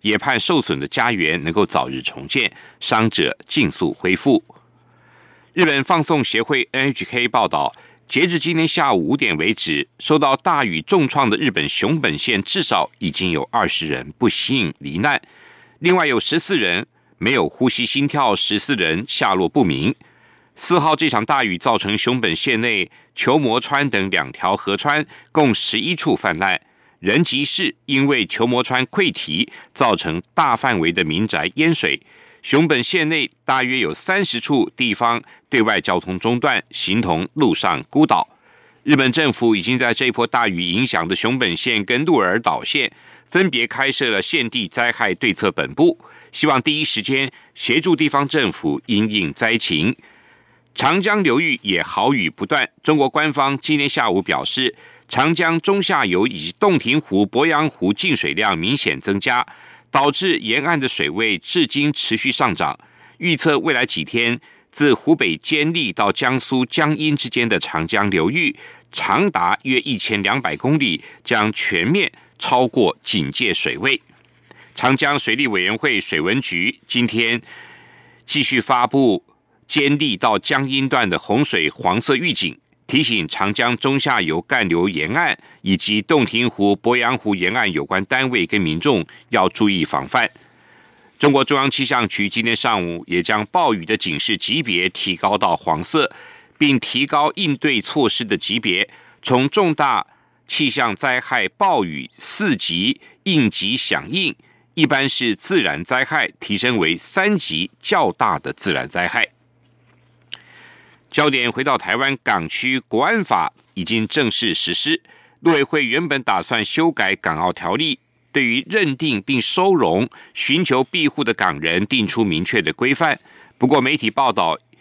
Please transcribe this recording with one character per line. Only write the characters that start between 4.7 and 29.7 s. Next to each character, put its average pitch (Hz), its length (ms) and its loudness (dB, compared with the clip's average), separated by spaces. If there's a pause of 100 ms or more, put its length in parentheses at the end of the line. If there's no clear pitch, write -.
日 180 120 4
本 139 180 2
放 165 180 2
送 147 220 2
协 110 180 0
会 127 300 0
N 135 180 0
H - 160 -6
K 120 220 -2
报 110 200 2
道， 71 260 0 (340)
截 - 200 2
至 170 100 0
今 165 180 -2
天 160 120 2
下 147 260 2
午 82 160 0
五 139 80 0
点 107 200 0
为 90 160 0
止， 76 340 -4 (100)
受 151 220 2
到 139 160 2
大 151 280 0
雨 - 200 -2
重 165 240 2
创 135 200 0
的 107 100 2
日 139 120 0
本 82 180 -2
熊 143 320 0
本 101 160 0
县 98 280 -2
至 - 180 -4
少 90 380 0
已 92 100 -2
经 90 220 -4
有 73 200 -2
二 82 160 0
十 80 200 -4
人 71 320 -6
不 123 100 4
幸 117 500 -2
罹 71 200 -8
难， 135 200 0 (600)
另 175 160 4
外 165 120 2
有 127 120 2
十 156 200 0
四 190 180 -2
人 95 300 0 (320)
没 101 140 2
有 95 140 2
呼 127 220 0
吸、 123 160 -2
心 139 220 0
跳， 131 280 2
十 - 220 -2
四 135 160 -2
人 85 340 0
下 - 280 0
落 92 120 2
不 113 160 2
明。 80 300 0 (640)
四 - 240 2
号 151 160 2
这 160 120 0
场 113 160 0
大 135 200 2
雨 95 120 -2
造 113 220 0
成 101 180 -2
熊 123 240 0
本 95 160 0
县 117 240 0
内 110 300 -2 (240)
球 127 240 2
磨 127 220 2
川 143 320 -2
等 98 180 0
两 78 220 -2
条 95 260 -2
河 98 180 -2
川 147 300 -2 (260)
共 143 220 4
十 - 260 -2
一 160 160 -4
处 - 200 0
泛 92 240 -2
滥， 92 200 0 (400)
人 113 240 2
吉 139 220 -2
市 165 300 -4 (100)
因 139 220 2
为 127 180 2
球 - 220 -2
磨 123 160 0
川 127 240 -2
溃 - 240 0
堤 - 360 -4 (280)